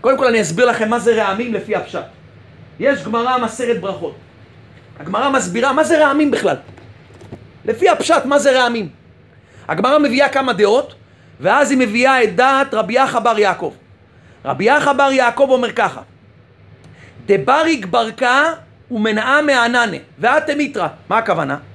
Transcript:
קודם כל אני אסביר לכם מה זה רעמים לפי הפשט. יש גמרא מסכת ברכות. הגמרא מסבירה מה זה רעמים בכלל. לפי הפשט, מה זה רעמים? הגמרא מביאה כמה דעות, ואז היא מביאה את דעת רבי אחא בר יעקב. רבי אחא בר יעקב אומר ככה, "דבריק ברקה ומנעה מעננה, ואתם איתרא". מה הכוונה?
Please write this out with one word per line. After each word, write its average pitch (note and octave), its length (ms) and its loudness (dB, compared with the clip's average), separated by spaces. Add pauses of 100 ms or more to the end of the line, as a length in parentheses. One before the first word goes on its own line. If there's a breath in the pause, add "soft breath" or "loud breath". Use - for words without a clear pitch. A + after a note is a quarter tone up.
קודם C4+ 180 0
כל C4+ 80 0
אני A#3 140 2
אסביר F3+ 260 0
לכם A3 220 0
מה A#3+ 100 0
זה A3 240 2
רעמים G#3+ 320 -4
לפי G3+ 220 -4
הפשט. D#3+ 280 -8 (760)
יש C4+ 220 0
גמרא A#3+ 360 -2
מסכת A#3 420 -4
ברכות. F#3 360 -8 (840)
הגמרא G3+ 300 -2
מסבירה A#3+ 420 -2
מה D4+ 120 0
זה D4+ 220 2
רעמים C#4+ 240 0
בכלל. F3+ 260 -2 (1080)
לפי A3+ 240 0
הפשט, D#4+ 360 0
מה C#4+ 140 2
זה C4 220 2
רעמים? A#3 280 -2 (800 soft breath)
הגמרא A#3+ 300 0
מביאה C#4 300 2
כמה C4+ 240 -2
דעות, G#3 420 2 (460 soft breath)
ואז F3+ 300 2
היא C4+ 80 2
מביאה B3 460 2
את G3 120 -2
דעת C4+ 380 2
רבי A3 300 0
אחא C4 140 -2
בר A3 200 0
יעקב. F#3 340 0 (720 soft breath)
רבי E3+ 320 0
אחא C#4+ 160 0
בר C#4 200 2
יעקב C4 380 2
אומר A#3+ 220 0
ככה, D#3+ 280 -4 (1300 loud breath)
"דבריק C4+ 600 2
ברקה A#3+ 580 0 (460)
ומנעה A3 520 0
מעננה, A#3+ 540 0 (220)
ואתם C#4+ 420 0
איתרא". G3+ 280 -4 (200)
מה G3+ 100 2
הכוונה? E3 380 -2 (180)